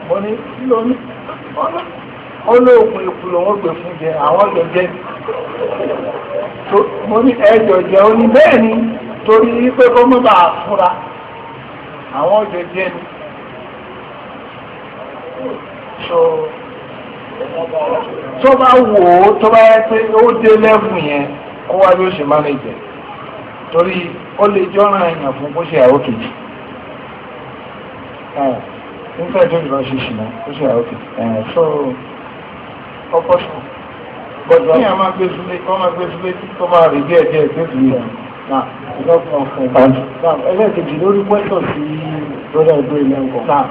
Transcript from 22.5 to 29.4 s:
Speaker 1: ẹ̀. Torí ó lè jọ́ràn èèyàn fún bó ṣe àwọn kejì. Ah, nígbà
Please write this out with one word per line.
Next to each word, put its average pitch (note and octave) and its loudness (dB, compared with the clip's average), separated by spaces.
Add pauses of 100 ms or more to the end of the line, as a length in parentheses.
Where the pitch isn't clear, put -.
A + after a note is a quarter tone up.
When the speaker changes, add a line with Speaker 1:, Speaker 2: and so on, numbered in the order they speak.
Speaker 1:
ẹ̀. A2 -12 (920)
Torí F3 0 (240)
ó G3+ 2
lè G3 2
jọ́ràn G3 2
èèyàn D#3 -2
fún C#3+ -8
bó E3 -4
ṣe D#3 -2
àwọn C3 6
kejì. A2+ -6 (2000)
Ah, C3+ -2 (580)
nígbà F3 -2